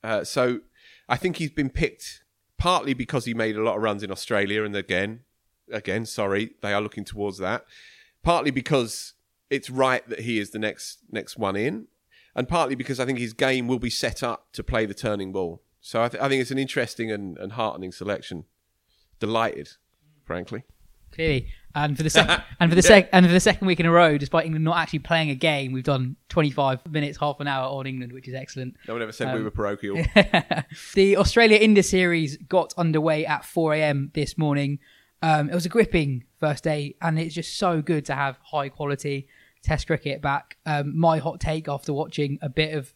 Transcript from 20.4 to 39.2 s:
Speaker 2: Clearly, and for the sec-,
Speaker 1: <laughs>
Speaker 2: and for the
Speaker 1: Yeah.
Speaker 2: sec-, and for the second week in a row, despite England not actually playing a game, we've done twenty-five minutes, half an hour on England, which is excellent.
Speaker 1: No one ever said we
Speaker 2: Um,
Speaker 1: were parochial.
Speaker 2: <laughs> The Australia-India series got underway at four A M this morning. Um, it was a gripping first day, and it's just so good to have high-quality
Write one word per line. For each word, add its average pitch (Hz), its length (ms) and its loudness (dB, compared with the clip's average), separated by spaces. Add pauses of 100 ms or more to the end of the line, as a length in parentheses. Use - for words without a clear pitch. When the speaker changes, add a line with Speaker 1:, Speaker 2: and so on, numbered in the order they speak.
Speaker 2:
Clearly, 156 340 -2 (260)
and 147 220 0
for 156 80 -4
the 156 60 2
sec-, 165 420 2
Speaker 1:
<laughs> - 80 -20
Speaker 2:
and 170 100 4
for 170 60 4
the 180 60 6
Speaker 1:
Yeah. 180 60 6
Speaker 2:
sec-, 202 260 10
and 180 120 10
for 170 60 6
the 180 80 8
second 190 280 2
week 175 120 2
in 170 60 2
a 170 60 4
row, 170 260 8
despite 156 280 0
England 160 200 -2
not 170 120 2
actually 160 220 -2
playing 160 300 0
a 139 60 -2
game, 139 360 0
we've 131 140 -4
done 131 320 -2 (100)
twenty-five 139 640 0
minutes, 147 260 -4
half 147 220 -2
an 143 80 -6
hour 135 220 -2
on 135 180 -8
England, 127 240 -10
which 131 160 -18
is 127 60 -12
excellent. 131 420 -10 (100)
Speaker 1:
No 113 100 -6
one 120 60 -4
ever 110 120 -6
said 131 180 -4
we 123 80 -2
Speaker 2:
Um, 110 60 -4
Speaker 1:
were 104 60 -6
parochial. 104 520 -2 (120)
Speaker 2:
<laughs> - 760 2
The 196 220 6
Australia-India 214 680 6
series 170 520 2
got - 420 0
underway 156 480 2
at 151 200 -2
four 160 280 0
A 156 80 2
M 143 320 0
this - 240 -4
morning. 143 420 0 (420)
Um, 151 280 2
it 165 60 -6
was 175 100 -2
a 180 40 -4
gripping 156 560 2 (120)
first 151 280 -2
day, 147 360 -4
and 160 160 0
it's 165 160 -4
just 165 240 -8
so 175 240 2
good 151 240 0
to 139 100 -4
have 139 280 -4
high-quality 143 840 -4 (340)